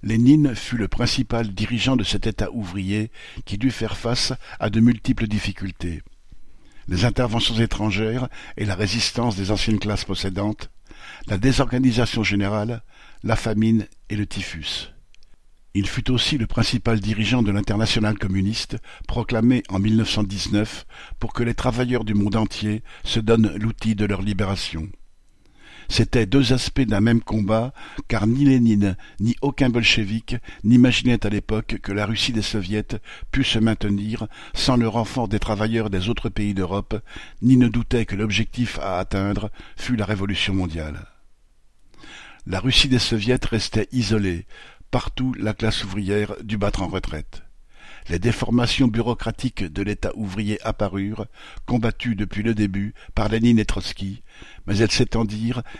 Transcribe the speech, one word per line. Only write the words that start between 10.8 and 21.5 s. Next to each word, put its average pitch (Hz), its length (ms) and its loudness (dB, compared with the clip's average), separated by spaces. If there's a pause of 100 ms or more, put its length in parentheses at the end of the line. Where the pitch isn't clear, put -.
la 104 100 -2
désorganisation 123 840 2
générale, 104 600 -2 (420)
la 110 120 2
famine 110 520 2 (200)
et 104 80 -6
le 101 100 -2
typhus. - 680 -8 (800)
Il 98 120 2
fut - 240 -2
aussi 127 280 2
le 110 80 0
principal 113 520 2
dirigeant 107 440 0
de 101 100 2
l'internationale 107 680 0
communiste, 98 600 -2 (280)
proclamée 120 600 2
en 95 100 -2
mille 110 200 4
neuf 113 100 2
cent 107 140 0
dix-neuf 101 640 -2 (320)
pour - 160 -4
que 123 80 0
les 117 120 0